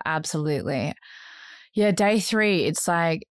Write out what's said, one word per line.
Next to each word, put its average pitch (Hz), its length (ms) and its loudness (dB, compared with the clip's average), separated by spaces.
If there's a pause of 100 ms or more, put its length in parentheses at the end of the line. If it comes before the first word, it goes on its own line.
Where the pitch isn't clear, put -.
absolutely. 151 880 -2 (800)
Yeah, 208 160 4
day 208 300 2
three, 208 460 2
it's 151 200 -2
like 170 440 0